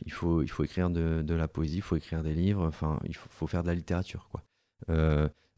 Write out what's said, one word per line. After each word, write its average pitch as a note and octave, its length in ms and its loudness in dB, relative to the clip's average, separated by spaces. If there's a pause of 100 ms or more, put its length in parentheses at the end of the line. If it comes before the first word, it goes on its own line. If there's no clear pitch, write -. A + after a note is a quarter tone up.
il - 80 -10
faut, E2+ 300 2
il C2+ 80 0
faut - 140 0
écrire F2+ 260 0
de, E2 320 2
de D#2 120 0
la D#2+ 140 0
poésie, D#2 280 -2
il G2+ 60 -2
faut - 140 0
écrire D#2+ 260 -4
des D#2 120 0
livres, F#2 320 2
enfin, D#2 400 -2
il E2 100 -8
faut, - 140 -18
faut - 160 -6
faire E2+ 160 -2
de F2 60 -2
la E2+ 60 2
littérature, F2 540 -4
quoi. - 140 -10 (480)
Euh, D#2 360 4 (320)